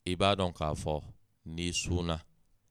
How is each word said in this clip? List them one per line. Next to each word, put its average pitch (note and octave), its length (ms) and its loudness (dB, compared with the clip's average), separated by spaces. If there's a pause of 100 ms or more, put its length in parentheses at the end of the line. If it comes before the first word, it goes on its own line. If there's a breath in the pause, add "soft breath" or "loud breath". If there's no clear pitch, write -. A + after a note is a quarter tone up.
i F2+ 80 0
b'a G2 240 4
dɔn F2+ 160 2
k'a D2+ 200 0
fɔ, D2+ 280 -2 (440)
n'i E2+ 260 -2
sunna, E2+ 440 0 (540)